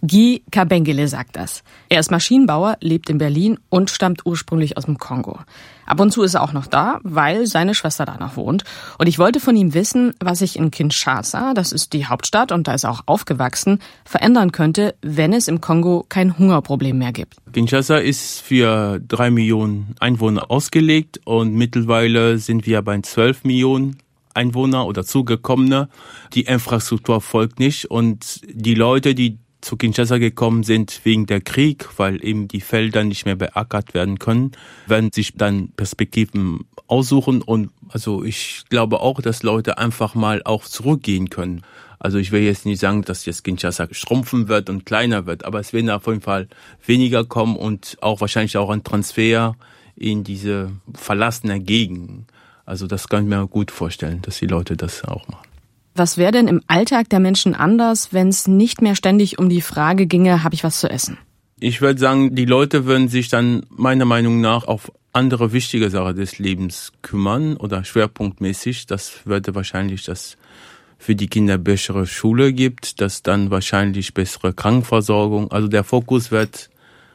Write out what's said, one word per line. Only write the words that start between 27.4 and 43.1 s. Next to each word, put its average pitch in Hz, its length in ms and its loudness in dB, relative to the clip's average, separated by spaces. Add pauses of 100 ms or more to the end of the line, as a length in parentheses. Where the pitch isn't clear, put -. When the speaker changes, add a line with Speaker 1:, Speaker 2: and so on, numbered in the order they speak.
Speaker 2:
nicht 139 300 -2
und 113 580 -2
die 113 280 -2
Leute, 131 400 4
die 120 240 0 (200)
zu - 160 -10
Kinshasa 120 440 0
gekommen 117 420 2
sind 110 420 0
wegen 110 220 4
der 101 160 0
Krieg, - 560 0
weil 95 260 -2
eben 107 240 -2
die 98 140 -6
Felder 110 420 0
nicht 101 220 -4
mehr 98 100 -2
beackert 101 600 -6
werden 95 240 -2
können, 127 320 0 (340)
werden 110 260 2
sich - 240 -4
dann 101 340 -2
Perspektiven 98 960 -2 (200)
aussuchen. 131 560 2
Und 110 300 -2 (180)
also 107 340 -6
ich - 460 -10
glaube 113 320 0
auch, 131 180 0
dass 117 220 -4
Leute 113 380 -2
einfach 113 340 -2
mal 107 320 0
auch 107 180 -2
zurückgehen 107 680 -2
können. 87 320 -8 (340)
Also 98 220 -2
ich 95 120 -4
will 104 120 2
jetzt 104 240 0
nicht 101 120 -2
sagen, 101 220 0
dass 92 240 -10